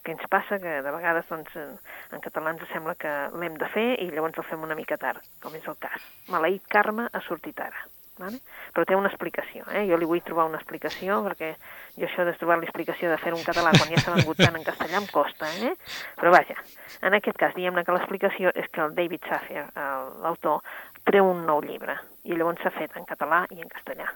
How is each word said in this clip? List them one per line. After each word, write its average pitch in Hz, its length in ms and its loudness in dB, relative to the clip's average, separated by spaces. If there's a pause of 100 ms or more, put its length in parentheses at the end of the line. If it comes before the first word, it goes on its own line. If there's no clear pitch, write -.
què 165 100 -6
ens - 160 -10
passa, 196 300 2
que 165 220 -4
de 139 100 -4
vegades, 170 360 0
doncs, 156 280 -8
en, 147 180 -10 (380)
en - 100 -10
català 160 300 -4
ens 160 100 -6 (100)
sembla 165 240 -4
que - 140 -6 (240)
l'hem 170 240 -6
de 156 120 -2
fer 220 180 2 (120)
i 180 120 -2
llavors 156 260 -2
el 165 80 -6
fem 160 180 -8
una 160 120 -4
mica 151 220 -4
tard, - 220 -4 (220)
com 135 140 -12
és 156 120 -12
el 160 100 -8
cas. - 220 -8 (280)
Maleït 180 400 0
Karma 214 440 2
ha 190 100 -6
sortit - 380 -8
ara, - 220 -8 (380)
vale? 202 200 -10 (320)
Però 170 140 2
té 190 100 4
una 196 140 4
explicació, - 600 -8
eh? 208 160 0
Jo 170 100 6
li 170 80 4
vull 170 180 2
trobar 165 220 2
una 160 120 -4
explicació, 185 680 -4
perquè 160 320 -6 (420)
jo - 100 -4
això 180 160 0
de 175 140 2
trobar 170 220 4
l'explicació 165 500 -4
de 160 80 4
fer 165 160 -2
un 165 100 -4
català 165 320 4
quan 160 160 8
ja 165 80 4
s'ha 175 160 0
vengut 156 220 4
tant 170 180 6
en 160 80 -6
castellà 175 380 -2
em 196 60 -6
costa, 156 500 0
eh? 240 160 0 (420)
Però 170 160 6
vaja, 165 240 8 (460)
en 185 120 4
aquest 208 240 2
cas, 156 180 2
diguem-ne 180 280 0
que 175 80 0
l'explicació 185 640 2
és - 160 -4
que - 120 -4
el 156 140 0
David 170 320 -2
Safir, 143 380 -4
el, 135 440 -6 (120)
l'autor, 165 400 0 (420)
treu 202 220 8
un 175 200 2
nou 151 160 4
llibre, - 340 -6 (260)
i - 140 -4
llavors 170 260 2
s'ha - 100 0
fet 156 240 -6
en - 100 -12
català 160 420 2
i 180 140 -12
en - 80 -16
castellà - 460 -10